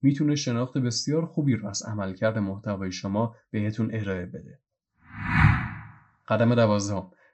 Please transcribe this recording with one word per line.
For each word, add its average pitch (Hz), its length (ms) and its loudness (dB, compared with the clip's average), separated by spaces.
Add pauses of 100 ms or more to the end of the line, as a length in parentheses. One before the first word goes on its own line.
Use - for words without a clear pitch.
می‌تونه 147 320 2
شناخت 127 440 -2
بسیار 139 480 -2
خوبی 143 300 0
رو 101 120 -8
از - 140 -8
عملکرد 107 560 -4
محتوای 98 540 -4
شما 104 440 -4 (140)
بهتون 107 440 -2
ارائه 98 320 -4
بده. - 340 -16 (1700)
قدم 117 260 4
دوازدهم، 101 560 2 (240)